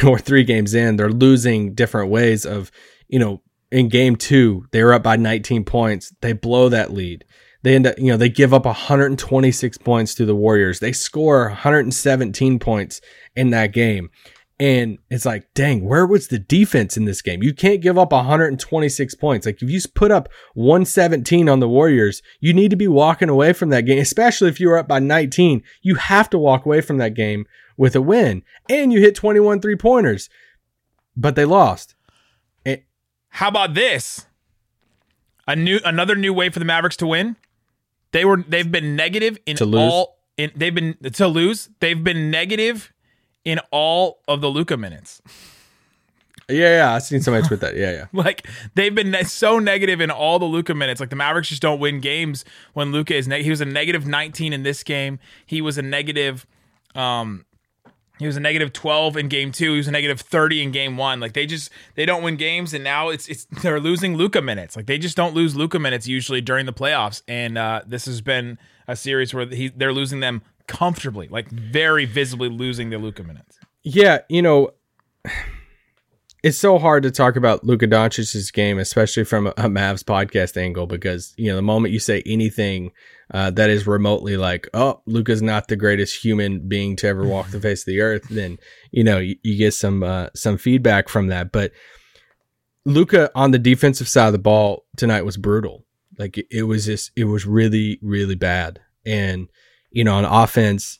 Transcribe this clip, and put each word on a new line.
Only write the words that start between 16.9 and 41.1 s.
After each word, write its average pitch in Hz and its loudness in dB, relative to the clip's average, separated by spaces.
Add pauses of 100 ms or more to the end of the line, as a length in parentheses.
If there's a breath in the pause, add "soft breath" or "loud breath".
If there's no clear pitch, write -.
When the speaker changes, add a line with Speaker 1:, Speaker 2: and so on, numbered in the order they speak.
Speaker 1:
in 110 0
this 98 -4
game? 90 -4
You 143 2
can't 190 2
give 180 2
up 180 4
a 127 4
hundred 151 2
and 135 -4
twenty-six 147 -2
points. 135 -2
Like, 107 -4
if 123 -4
you 170 0
s-, 175 -4
put 214 2
up 175 2 (240 soft breath)
one 151 4
seventeen 165 2
on 135 6
the 123 2
Warriors, 123 4 (180 soft breath)
you 165 2
need 190 4
to 196 2
be 202 0
walking 160 4
away 143 4
from 170 -2
that 127 2
game, 135 4
especially 214 2
if 147 -4
you 175 4
were 170 4
up 165 -2
by 139 2
nineteen. 147 2 (200 soft breath)
You 185 0
have 202 2
to 202 2
walk 147 2
away 151 2
from 151 -2
that 113 0
game 104 -2 (300 soft breath)
with 131 0
a 131 2
win. 147 2 (260 soft breath)
And 269 2
you 214 4
hit 202 8
twenty-one 208 2
three-pointers, 208 0 (840 soft breath)
but 127 0
they 147 4
lost. 151 2 (720)
It 135 -6 (440)
Speaker 2:
How 196 -4
about 196 -2
this? 190 -4 (1200)
A 143 -2
new, 180 0
another 175 0
new 196 0
way 180 0
for 170 -8
the 170 -6
Mavericks 165 -2
to 175 -4
win. 185 -2 (760)
They 170 2
were, 196 4
they've 170 -2
been 151 -2
negative 208 -2
in 151 -4
Speaker 1:
To 117 0
lose? 107 2 (120)
Speaker 2:
all, 180 -2 (200)
in, 151 -4
they've 165 -2
been, 165 -4 (180)